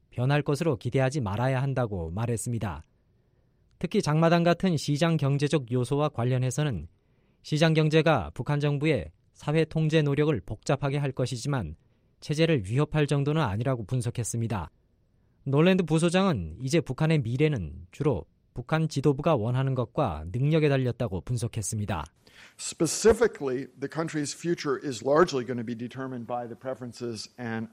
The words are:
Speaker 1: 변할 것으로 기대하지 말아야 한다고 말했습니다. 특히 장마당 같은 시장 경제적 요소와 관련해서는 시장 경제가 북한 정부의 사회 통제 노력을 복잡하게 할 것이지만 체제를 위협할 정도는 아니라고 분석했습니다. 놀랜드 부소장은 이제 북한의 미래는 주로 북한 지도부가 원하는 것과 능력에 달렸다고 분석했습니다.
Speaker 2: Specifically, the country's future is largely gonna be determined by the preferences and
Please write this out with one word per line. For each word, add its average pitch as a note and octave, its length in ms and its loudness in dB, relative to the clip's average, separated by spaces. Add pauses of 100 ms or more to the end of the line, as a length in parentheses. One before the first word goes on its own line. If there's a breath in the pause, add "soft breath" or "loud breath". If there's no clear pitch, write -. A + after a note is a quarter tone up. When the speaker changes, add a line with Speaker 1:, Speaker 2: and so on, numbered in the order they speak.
(100)
Speaker 1:
변할 C#3 320 2
것으로 D3+ 340 0
기대하지 C3 440 0
말아야 B2 420 0
한다고 A2+ 480 -2
말했습니다. A2 760 -4 (920)
특히 F#3 240 0
장마당 E3 420 4
같은 E3+ 320 2
시장 D#3 400 2
경제적 C#3 560 0
요소와 C#3+ 380 0
관련해서는 B2+ 760 -2 (560)
시장 D#3+ 300 4
경제가 D#3 600 4
북한 C#3+ 260 -2
정부의 C#3+ 500 0 (220)
사회 D#3 320 0
통제 D#3 380 2
노력을 C#3+ 420 2
복잡하게 C#3+ 540 -2
할 C#3+ 120 -2
것이지만 B2 640 -4 (460)
체제를 D#3 460 2
위협할 D3 400 0
정도는 D3 360 2
아니라고 A#2 440 -2
분석했습니다. A2+ 840 -4 (760)
놀랜드 E3+ 380 4
부소장은 D#3+ 800 2
이제 C3+ 200 2
북한의 D#3 400 0
미래는 A#2+ 720 -2
주로 D3+ 340 -2 (300)
북한 D#3+ 340 -2
지도부가 D3 480 2
원하는 B2+ 380 0
것과 A2 580 -2
능력에 D3+ 360 2
달렸다고 B2 540 0
분석했습니다. G#2+ 840 -4 (540 loud breath)
Speaker 2:
Specifically, D#3 1080 0 (120)
the C#3 100 -6
country's D3+ 460 -4
future D#3 500 -2
is A#2 200 -6
largely C#3+ 420 4
gonna A#2+ 180 -4
be A#2 120 -6
determined B2 500 -10
by B2 200 -6
the A2+ 120 -12
preferences A#2+ 800 -10
and A2+ 340 -6